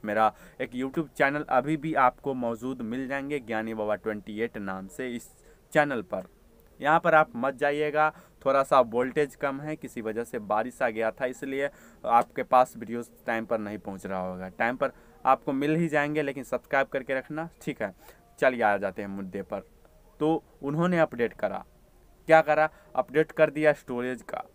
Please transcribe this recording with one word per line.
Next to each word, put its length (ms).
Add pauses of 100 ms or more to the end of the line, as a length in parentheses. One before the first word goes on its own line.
मेरा 300 (280)
एक 140
YouTube 340
चैनल 400
अभी 280
भी 200
आपको 380
मौजूद 480
मिल 260
जाएंगे, 320
ज्ञानी 340
बाबा 220
ट्वेंटी 440
एट 180
नाम 300
से 200
इस 200 (440)
चैनल 320
पर। 280 (480)
यहाँ 200
पर 140
आप 220
मत 180
जाइएगा, 580 (320)
थोड़ा 180
सा 200
वोल्टेज 520
कम 260
है, 160
किसी 240
वजह 240
से 160
बारिश 420
आ 60
गया 220
था, 160
इसलिए 420 (360)
आपके 380
पास 340
वीडियोज़ 320 (180)
टाइम 180
पर 140
नहीं 200
पहुँच 280
रहा 140
होगा। 280
टाइम 280
पर 160 (320)
आपको 280
मिल 240
ही 120
जाएंगे, 340
लेकिन 220
सब्सक्राइब 420
करके 280
रखना, 340 (140)
ठीक 200
है। 100 (460)
चलिए 240
आ 140
जाते 260
हैं 60
मुद्दे 340
पर। 180 (600)
तो 220 (200)
उन्होंने 360
अपडेट 340
करा, 320 (640)
क्या 140
करा? 260 (280)
अपडेट 360
कर 180
दिया 220
स्टोरेज 520
का 200 (100)